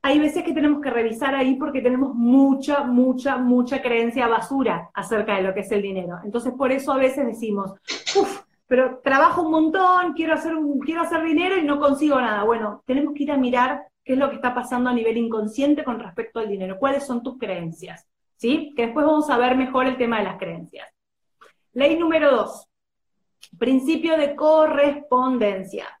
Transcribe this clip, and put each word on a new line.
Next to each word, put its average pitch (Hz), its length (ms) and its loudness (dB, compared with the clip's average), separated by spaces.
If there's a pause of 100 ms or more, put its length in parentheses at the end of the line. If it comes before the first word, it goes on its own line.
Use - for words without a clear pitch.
hay 285 200 4
veces 302 240 0
que 330 80 -4
tenemos 294 280 2
que 269 100 -4
revisar 233 440 -2
ahí 262 220 2
porque 277 260 -4
tenemos 254 320 0
mucha, 269 680 4
mucha, 254 520 2
mucha 247 460 2
creencia 233 460 0
basura 226 680 -2
acerca 208 420 -2
de 190 60 0
lo 190 100 -2
que 196 80 -4
es 196 120 -6
el 208 100 0
dinero. 180 420 -8
Entonces, 233 320 -4
por 262 140 0
eso 269 220 0
a 269 60 2
veces 262 280 2
decimos, 202 460 -6 (440)
"Uf, - 260 0 (260)
pero 254 340 2
trabajo 277 400 4
un 311 80 0
montón, 359 640 2
quiero 320 220 0
hacer 320 200 -4
un, 285 240 -2
quiero 330 240 -4
hacer 330 220 -2
dinero 339 340 0
y 320 60 0
no 285 160 0
consigo 277 400 2
nada". 214 240 -2
Bueno, 214 420 -2
tenemos 294 280 -2
que 285 100 -4
ir 294 80 -4
a 285 40 0
mirar 247 460 0 (220)
qué 269 100 -4
es 262 40 0
lo 269 120 0
que 220 60 -10
está 247 180 -4
pasando 247 340 -2
a 247 60 0
nivel 226 240 0
inconsciente 233 680 0
con 233 160 -6
respecto 226 380 -10
al 214 100 -4
dinero. 190 300 -6
¿Cuáles 277 260 0
son 240 180 -6
tus 254 140 -10
creencias? 170 720 -10 (300)
¿Sí? 294 400 -2
Que 233 100 0
después 285 180 -2
vamos 302 240 2
a 269 80 0
ver 254 200 2
mejor 262 300 0
el 254 120 -2
tema 233 200 0
de 202 60 -2
las 185 140 -8
creencias. 170 500 -12 (840)
Ley 302 240 2
número 320 320 2
dos, - 360 -2 (920)
principio 269 580 2
de 285 200 0
correspondencia. 262 1500 2 (140)